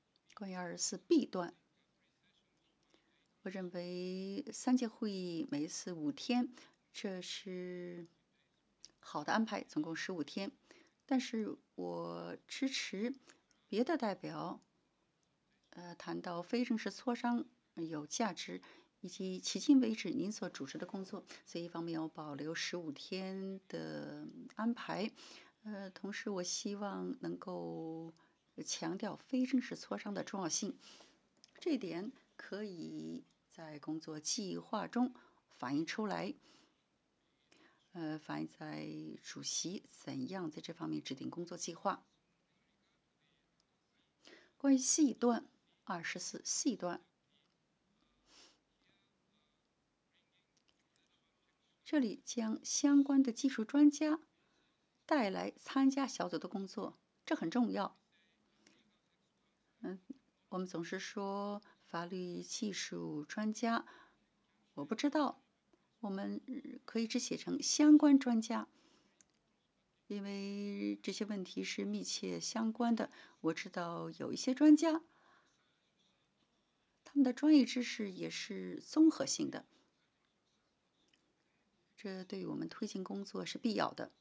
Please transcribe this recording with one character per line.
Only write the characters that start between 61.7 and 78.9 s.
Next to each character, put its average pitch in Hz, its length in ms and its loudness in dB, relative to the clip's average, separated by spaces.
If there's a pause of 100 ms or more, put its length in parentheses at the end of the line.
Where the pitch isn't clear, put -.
法 170 180 -4
律 175 380 -6
技 202 280 -4
术 165 540 -4
专 214 260 -2
家， 226 320 0 (920)
我 - 100 -6
不 - 80 0
知 285 160 0
道， 294 320 0 (580)
我 214 100 -6
们 202 300 -4 (460)
可 - 140 -2
以 226 80 0
只 233 100 0
写 240 180 -2
成 - 280 -2
相 302 340 10
关 285 220 10
专 233 240 4
家， 220 240 -2 (1400)
因 202 160 -6
为 202 800 -4
这 202 100 -4
些 196 140 -2
问 202 180 -4
题 190 200 -4
是 202 200 -4
密 202 200 -2
切 180 360 -4
相 226 320 0
关 233 240 4
的。 220 140 0 (320)
我 165 140 2
知 - 140 -8
道 170 420 -4
有 - 200 -6
一 - 40 -4
些 254 180 0
专 302 240 12
家， 320 240 4 (2000)
他 - 120 -6
们 277 80 8
的 247 100 4
专 302 220 8
业 262 100 10
知 - 160 -2
识 208 300 -4
也 170 180 -6
是 185 560 -6
综 - 240 10